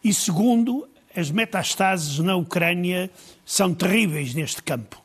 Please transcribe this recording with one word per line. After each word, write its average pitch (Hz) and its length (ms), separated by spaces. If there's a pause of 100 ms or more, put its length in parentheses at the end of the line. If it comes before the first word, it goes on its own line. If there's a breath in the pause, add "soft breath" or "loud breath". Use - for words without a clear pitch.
e 208 100
segundo, 233 720 (280)
as 165 140
metastases 185 880
na 185 160
Ucrânia 180 760 (340 loud breath)
são 185 280
terríveis 170 600
neste 151 300
campo. 120 420